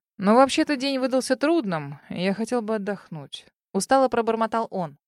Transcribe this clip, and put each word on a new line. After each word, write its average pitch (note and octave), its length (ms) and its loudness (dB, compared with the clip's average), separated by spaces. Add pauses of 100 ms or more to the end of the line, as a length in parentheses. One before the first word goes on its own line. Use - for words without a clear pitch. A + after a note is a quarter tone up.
(160)
но G3+ 180 2
вообще-то C#4 420 4
день C4+ 220 -2
выдался B3+ 380 0
трудным, F#3+ 720 -2
и E3+ 160 -6
я G3 80 0
хотел A3+ 300 -4
бы G#3+ 140 -4
отдохнуть", F#3 680 -8 (300)
устало C4 340 4
пробормотал A3+ 640 0
он. E3 260 -6 (120)